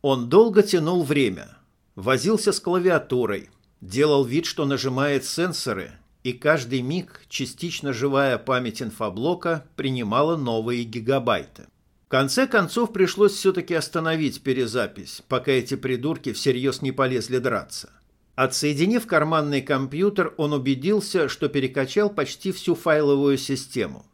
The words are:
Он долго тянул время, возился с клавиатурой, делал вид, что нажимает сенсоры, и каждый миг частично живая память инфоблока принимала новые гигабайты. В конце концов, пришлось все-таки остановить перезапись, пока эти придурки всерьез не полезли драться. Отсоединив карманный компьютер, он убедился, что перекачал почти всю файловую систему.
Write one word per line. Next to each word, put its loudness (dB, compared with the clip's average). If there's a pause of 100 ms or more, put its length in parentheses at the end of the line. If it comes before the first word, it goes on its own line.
Он 0
долго 8
тянул 2
время, 0 (380)
возился 2
с -2
клавиатурой, 0 (300)
делал 2
вид, -2
что -4
нажимает -2
сенсоры, -4 (300)
и -4
каждый 0
миг -6
частично -6
живая 0
память -4
инфоблока -4 (100)
принимала 0
новые -2
гигабайты. -2 (400)
В -20
конце 2
концов, 0
пришлось 2
все-таки 0
остановить -2
перезапись, -4
пока 0
эти 0
придурки -4
всерьез -2
не -2
полезли -2
драться. -4 (460)
Отсоединив 0
карманный 0
компьютер, 0
он 0
убедился, 0
что -2
перекачал 0
почти -4
всю -2
файловую 4
систему. -6